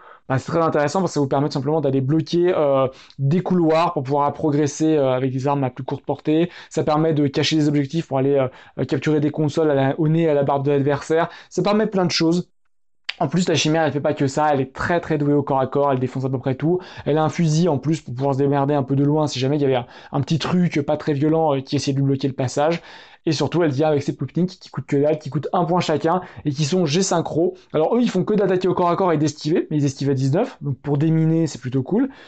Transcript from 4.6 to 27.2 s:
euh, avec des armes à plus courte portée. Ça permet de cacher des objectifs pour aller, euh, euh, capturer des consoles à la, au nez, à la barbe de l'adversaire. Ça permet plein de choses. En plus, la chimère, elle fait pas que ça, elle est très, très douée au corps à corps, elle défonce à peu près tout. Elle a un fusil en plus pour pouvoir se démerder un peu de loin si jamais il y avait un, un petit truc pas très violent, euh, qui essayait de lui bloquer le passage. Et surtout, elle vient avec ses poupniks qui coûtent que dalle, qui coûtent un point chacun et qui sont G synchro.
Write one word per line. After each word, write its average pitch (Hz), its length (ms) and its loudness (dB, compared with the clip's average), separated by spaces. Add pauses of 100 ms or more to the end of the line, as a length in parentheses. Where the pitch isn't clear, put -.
euh, 135 160 2
avec 131 200 -2
des 131 140 -4
armes 143 160 0
à 127 80 -2
plus - 140 -12
courte - 200 -8
portée. 156 460 0 (200)
Ça 156 140 -2
permet 160 280 2
de 147 140 2
cacher 143 300 0
des 151 120 2
objectifs 147 380 -2
pour 139 120 -2
aller, 139 180 2
euh, 131 120 2 (300)
euh, 135 60 -2
capturer 151 360 0
des 147 100 0
consoles 156 400 0
à 143 40 2
la, 135 260 0
au 156 80 2
nez, 160 200 2
à 147 60 2
la 143 80 2
barbe 139 220 0
de 143 60 0
l'adversaire. 147 580 0 (220)
Ça 175 120 -2
permet 214 240 2
plein 190 200 0
de 175 40 0
choses. 170 380 0 (720)
En 160 100 0
plus, 175 200 0
la 170 60 2
chimère, 156 280 2
elle 147 100 0
fait 143 80 -4
pas 147 120 0
que 147 140 0
ça, 151 260 0
elle 135 80 2
est 135 140 -6
très, 175 260 -2
très 160 160 -2
douée 143 160 0
au 147 100 4
corps 135 180 0
à 131 60 0
corps, 143 240 0
elle 135 80 0
défonce 127 280 -4
à - 20 -4
peu 131 100 -4
près 131 160 -2
tout. 170 260 0 (260)
Elle 147 100 2
a 156 80 2
un 147 60 0
fusil 165 360 2
en 147 120 0
plus 151 240 -4
pour 123 120 -12
pouvoir 135 200 -2
se 127 40 -2
démerder 143 360 2
un 143 80 2
peu 135 120 -4
de 139 80 2
loin 151 240 2
si 135 120 -6
jamais 135 180 0
il 147 60 -2
y - 20 2
avait 135 100 2
un, 123 120 -2 (260)
un 143 80 -2
petit 143 180 0
truc 165 440 0
pas 147 160 -2
très 156 160 -2
violent, 156 420 2
euh, 135 40 -2
qui 135 160 -4
essayait 139 180 -2
de 139 40 0
lui 139 80 2
bloquer 139 220 0
le 131 60 -6
passage. 147 480 0 (460)
Et 165 40 2
surtout, 151 320 0
elle 151 80 0
vient 156 160 0
avec 147 160 0
ses 151 100 -4
poupniks 165 460 -4
qui - 80 -20
coûtent - 180 -10
que 147 120 0
dalle, 147 200 2
qui 135 120 -12
coûtent 147 220 -4
un 180 120 2
point 170 160 2
chacun 165 400 0 (240)
et 147 60 -2
qui 151 140 -2
sont 175 220 0
G 156 160 2
synchro. 170 540 -2 (160)